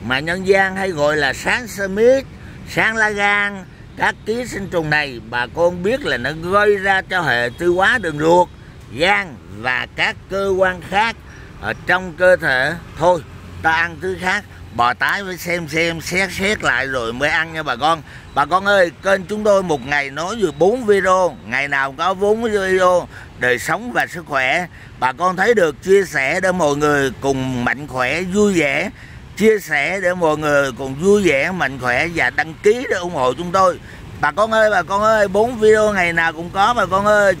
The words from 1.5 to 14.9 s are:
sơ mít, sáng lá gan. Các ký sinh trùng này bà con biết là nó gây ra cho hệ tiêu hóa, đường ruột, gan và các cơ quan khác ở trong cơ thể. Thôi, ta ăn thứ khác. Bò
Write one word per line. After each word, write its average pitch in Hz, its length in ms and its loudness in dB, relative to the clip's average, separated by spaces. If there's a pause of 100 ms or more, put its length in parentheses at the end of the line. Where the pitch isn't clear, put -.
sơ 196 200 -6
mít, 233 360 4 (460)
sáng 214 260 0
lá 220 140 2
gan. 202 560 0 (320)
Các 208 180 -2 (100)
ký 240 200 -4
sinh 196 240 -8
trùng 165 200 -2
này 143 400 -2
bà 120 260 -2
con 175 280 0
biết 247 220 -2
là 139 120 0
nó 123 120 -4 (220)
gây 208 260 4
ra 190 240 0
cho 185 200 -4
hệ 120 360 0
tiêu 175 180 2
hóa, 202 220 2
đường 160 220 -4
ruột, 170 280 4 (500)
gan 185 380 0 (220)
và 123 380 -4
các 185 200 -4 (140)
cơ 196 280 -2
quan 185 320 0
khác 214 260 0 (460)
ở 107 120 -4 (120)
trong 185 280 -2
cơ 180 220 6
thể. 147 380 0 (240)
Thôi, 170 240 2 (400)
ta 160 100 2
ăn 165 300 -2
thứ 185 200 -6
khác. 190 220 -2 (320)
Bò 120 180 2